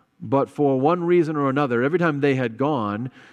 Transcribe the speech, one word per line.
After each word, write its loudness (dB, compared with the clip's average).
But -2
for 0
one 2
reason 2
or 0
another, 0
every 0
time 0
they 2
had -4
gone, -4